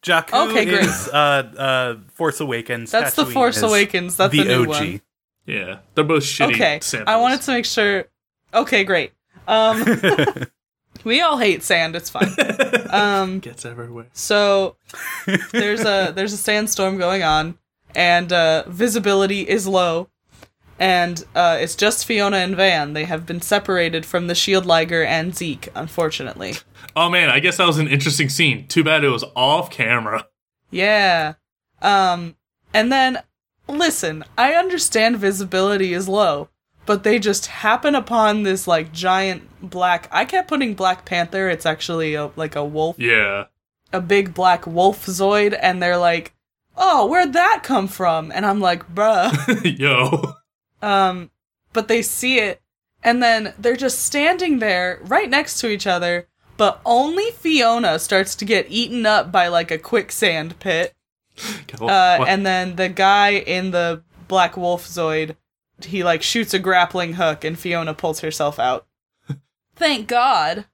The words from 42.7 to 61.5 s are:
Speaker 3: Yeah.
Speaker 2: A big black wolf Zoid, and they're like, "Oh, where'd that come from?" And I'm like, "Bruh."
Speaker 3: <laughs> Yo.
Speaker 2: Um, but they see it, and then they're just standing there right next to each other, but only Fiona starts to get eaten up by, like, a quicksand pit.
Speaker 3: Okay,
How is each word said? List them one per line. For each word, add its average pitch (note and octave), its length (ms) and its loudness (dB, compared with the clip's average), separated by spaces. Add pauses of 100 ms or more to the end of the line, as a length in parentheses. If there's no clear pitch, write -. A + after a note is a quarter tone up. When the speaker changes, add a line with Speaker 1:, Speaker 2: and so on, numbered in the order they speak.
Speaker 3:
Yeah. G#2 460 2 (460)
Speaker 2:
A F#3+ 80 -2
big F#3+ 360 0
black F3+ 320 2
wolf F#3 400 2
Zoid, G3+ 520 2
and F3+ 220 0
they're F3 160 2
like, E3+ 380 0 (420)
"Oh, D#4+ 300 4
where'd E4 260 2
that F4+ 300 2
come G3 240 0
from?" D#3+ 440 -2
And G3 140 -4
I'm G3+ 140 0
like, F3 340 -2
"Bruh." G3+ 380 2 (320)
Speaker 3:
<laughs> E3+ 160 0
Yo. C3+ 560 2 (480)
Speaker 2:
Um, F#3+ 480 0 (420)
but A3 140 -2
they A#3 160 2
see B3+ 340 -2
it, G3+ 240 -2 (420)
and B3 200 4
then A3+ 340 0
they're A#3+ 180 0
just B3 300 -2
standing D#4+ 540 0
there F3+ 460 0
right D4+ 240 2
next C#4+ 320 -2
to A#3 80 -2
each G#3 180 -2
other, F3 400 -2 (300)
but G3+ 280 2
only D#4+ 460 2
Fiona A#3 680 2
starts F#3+ 380 0
to G#3+ 100 -10
get G3 240 0
eaten A3+ 380 -2
up G#3+ 240 2
by, F3+ 160 4
like, E3+ 240 0
a D#3+ 80 -4
quicksand E3+ 800 -2
pit. F3 340 -2 (460)
Speaker 3:
Okay, - 400 -12